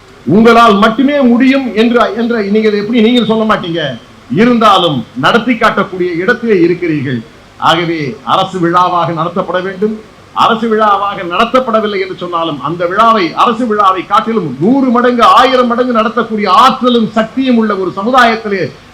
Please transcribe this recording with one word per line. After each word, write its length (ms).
உங்களால் 500
மட்டுமே 460
முடியும் 540
என்று, 420
என்ற 260
நீங்கள் 300
எப்படி, 280
நீங்கள் 260
சொல்ல 280
மாட்டீங்க, 440
இருந்தாலும் 680
நடத்தி 360
காட்டக்கூடிய 640
இடத்திலே 440
இருக்கிறீர்கள். 640
ஆகவே 680
அரசு 340
விழாவாக 540
நடத்தப்பட 500
வேண்டும். 380
அரசு 360
விழாவாக 540
நடத்தப்படவில்லை 800
என்று 180
சொன்னாலும், 420
அந்த 260
விழாவை, 480
அரசு 320
விழாவை 400
காட்டிலும் 540
நூறு 300
மடங்கு, 320
ஆயிரம் 440
மடங்கு 260
நடத்தக்கூடிய 560
ஆற்றலும் 640
சக்தியும் 440
உள்ள 200
ஒரு 160
சமுதாயத்திலே 800